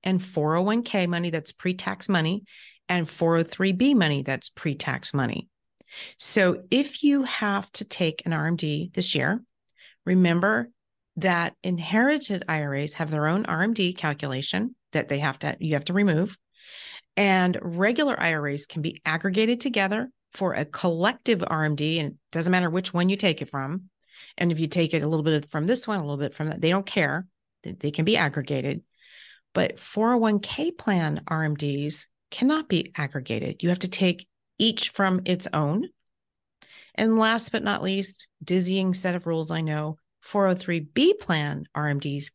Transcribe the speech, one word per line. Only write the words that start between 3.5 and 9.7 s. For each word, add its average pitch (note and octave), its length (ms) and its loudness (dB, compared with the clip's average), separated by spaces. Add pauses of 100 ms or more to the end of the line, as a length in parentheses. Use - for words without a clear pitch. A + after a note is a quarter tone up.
B C4 200 4
money D3+ 300 4
that's C3+ 260 -4
pre-tax - 640 -4
money. B2+ 360 -2 (680)
So F3+ 540 2
if C#4+ 320 0
you C#4 200 4
have G3+ 500 -2
to - 120 -4
take - 400 -2
an E3+ 80 0
R D#3 140 0
M E3+ 80 0
D D#3 380 -4
this F3+ 200 -2
year, D#3 300 0 (640)